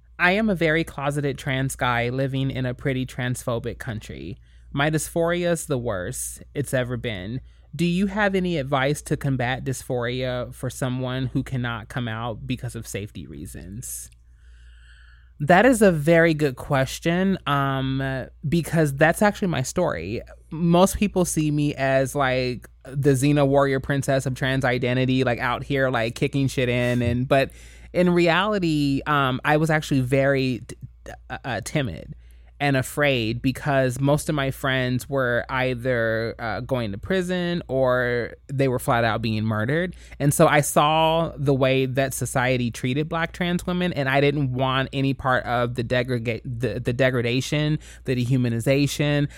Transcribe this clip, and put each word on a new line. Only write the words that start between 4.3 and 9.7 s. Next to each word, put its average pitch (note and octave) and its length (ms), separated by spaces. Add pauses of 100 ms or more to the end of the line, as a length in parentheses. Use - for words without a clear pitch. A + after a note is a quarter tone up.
My C#3+ 180
dysphoria E3+ 640
is E3 160
the C#3 100
worst A2 640 (140)
it's C#3 180
ever B2 240
been. A2+ 440 (340)
Do E3 100
you F3+ 220
have G3+ 260
any F3+ 240
advice C#3 460
to D3+ 140
combat B2+ 460
dysphoria B2 880